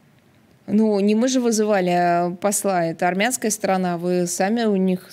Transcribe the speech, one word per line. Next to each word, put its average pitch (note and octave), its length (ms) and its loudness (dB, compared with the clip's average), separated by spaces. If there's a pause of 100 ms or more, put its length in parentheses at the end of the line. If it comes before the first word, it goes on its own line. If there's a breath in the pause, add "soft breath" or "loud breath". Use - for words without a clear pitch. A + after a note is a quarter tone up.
(680)
Ну, G#3+ 340 2
не G#3 120 2
мы A3+ 140 2
же C4 140 0
вызывали, G#3+ 480 0
а, F3 420 2
посла, F#3+ 540 -2
это E3 240 -2
армянская G#3+ 420 -2
сторона, F#3 460 -2
вы F3+ 280 -2
сами G3+ 380 -2
у G#3 140 2
них F#3 360 0